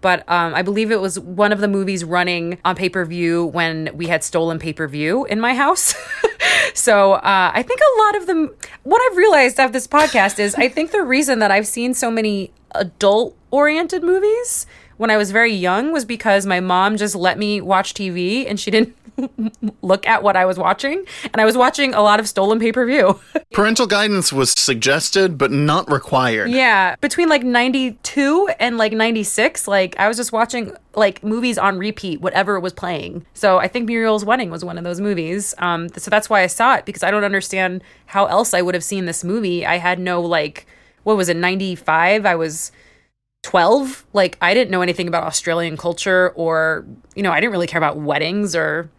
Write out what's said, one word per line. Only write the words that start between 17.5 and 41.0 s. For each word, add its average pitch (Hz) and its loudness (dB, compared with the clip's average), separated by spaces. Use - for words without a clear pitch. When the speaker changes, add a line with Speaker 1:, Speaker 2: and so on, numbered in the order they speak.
Speaker 1:
watch 190 0
T 196 -6
V 180 -2
and 202 -6
she - -6
didn't 220 2
<laughs> 233 -6
look 190 0
at 226 2
what 196 2
I 185 4
was 185 0
watching. 277 -2
And 226 0
I 214 4
was 220 4
watching 254 2
a 220 0
lot 208 6
of 220 -2
stolen 202 2
pay-per-view. 233 2
<laughs> - -8
Speaker 2:
Parental 220 2
guidance 202 0
was 135 2
suggested, 147 0
but 135 2
not 151 0
required. 127 0
Speaker 1:
Yeah. 220 4
Between, 330 0
like, 294 4
ninety-two 262 0
and, 233 -2
like, 214 2
ninety-six, 220 -2
like, 190 0
I 202 2
was 226 -2
just 233 -6
watching, 233 -2
like, 202 0
movies 226 -2
on 190 0
repeat, 190 -6
whatever 190 0
was 180 -6
playing. 175 -8
So 190 4
I 185 0
think 240 -4
Muriel's 220 0
Wedding 226 0
was 165 -10
one 175 -10
of 170 -10
those 175 -6
movies. 196 -4
Um, 170 -2
th-, - -16
so - -8
that's 214 0
why 208 4
I 185 4
saw 226 2
it, - -6
because - -8
I 170 0
don't 208 0
understand 190 -2
how 196 0
else 214 0
I 180 2
would 180 -2
have 170 -4
seen 190 -6
this 165 -6
movie. 180 -4
I 165 0
had 180 -2
no, 180 -2
like, 160 -4